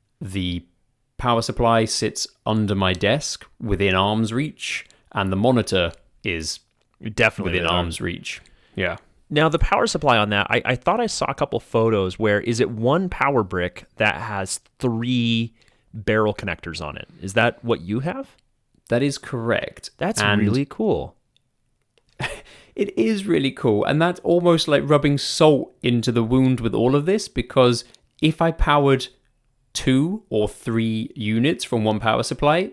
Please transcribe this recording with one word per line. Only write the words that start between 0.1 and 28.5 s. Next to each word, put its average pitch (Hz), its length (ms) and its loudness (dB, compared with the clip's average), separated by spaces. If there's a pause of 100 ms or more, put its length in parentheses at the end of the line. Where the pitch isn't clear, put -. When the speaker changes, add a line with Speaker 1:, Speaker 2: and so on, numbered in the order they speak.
Speaker 1:
the 90 460 -6 (540)
power 120 240 2
supply 117 420 2
sits - 400 -4 (200)
under 107 280 0
my 95 200 0
desk 104 520 -2 (160)
within 98 320 0
arm's 104 400 0
reach, - 520 -6 (260)
and 98 200 -2
the 92 40 0
monitor 101 560 2 (320)
is 82 360 -6 (540)
Speaker 2:
Definitely 104 400 0
Speaker 1:
within 87 120 -2
Speaker 2:
within 85 120 0
Speaker 1:
arm's 87 240 -4
reach. - 400 -8 (340)
Yeah. 85 220 -4 (320)
Speaker 2:
Now, 151 200 2
the 156 100 0
power - 260 2
supply 147 320 2
on 104 120 2
that, 101 200 0
I, 117 160 0
I 127 100 0
thought 180 260 0
I 240 60 0
saw - 220 -4
a 139 60 -6
couple 123 240 -2
photos 110 580 0
where, 104 220 2
is 117 220 -2
it 113 100 2
one 135 380 0
power 139 340 0
brick 90 420 -6 (120)
that 107 240 2
has 101 380 -6 (200)
three 117 720 0 (400)
barrel 107 400 0
connectors 85 500 -8
on 73 140 -8
it? - 100 -14 (140)
Is 95 120 -8
that 113 300 0
what 117 180 0
you 101 180 -4
have? 202 300 -6 (600)
Speaker 1:
That 120 140 0
is 143 160 -2
correct. - 800 -6
Speaker 2:
That's 196 240 -2
Speaker 1:
And 104 200 4
Speaker 2:
really 117 240 2
cool. 170 500 -4 (1040)
Speaker 1:
<laughs> - 80 -6 (480)
It - 200 -4
is 220 300 0
really 156 260 0
cool, 110 340 0
and 147 140 2
that's 170 200 0
almost 170 480 2
like 143 200 2
rubbing 143 300 4
salt - 640 4
into 120 300 2
the 117 120 2
wound 127 360 2
with 113 160 -2
all 120 200 4
of 147 120 0
this, 214 200 0
because 123 560 2 (380)
if 156 180 2
I 165 120 2